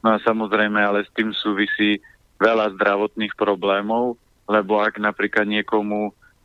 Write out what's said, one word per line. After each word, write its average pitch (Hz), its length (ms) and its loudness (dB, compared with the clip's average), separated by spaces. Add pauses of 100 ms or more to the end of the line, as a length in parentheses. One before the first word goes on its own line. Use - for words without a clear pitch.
No 110 140 2
a 107 80 -2
samozrejme, 107 560 0
ale 101 260 2
s - 80 -14
tým 110 220 -2
súvisí 104 680 0 (400)
veľa 110 380 2
zdravotných 104 560 -2
problémov, 104 840 0 (300)
lebo 104 320 2
ak 107 240 -2
napríklad 104 480 0
niekomu 104 640 -2 (300)